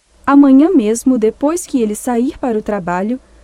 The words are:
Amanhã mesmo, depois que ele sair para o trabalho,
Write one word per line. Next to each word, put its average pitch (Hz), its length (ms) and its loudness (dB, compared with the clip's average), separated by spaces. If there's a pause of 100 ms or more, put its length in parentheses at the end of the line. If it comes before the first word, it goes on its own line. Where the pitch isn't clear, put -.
(240)
Amanhã 285 460 6
mesmo, 240 480 0
depois 277 480 -2
que 262 160 -4
ele 214 140 -2
sair 247 420 -4
para 247 180 -4
o 214 60 -4
trabalho, 196 580 -6 (240)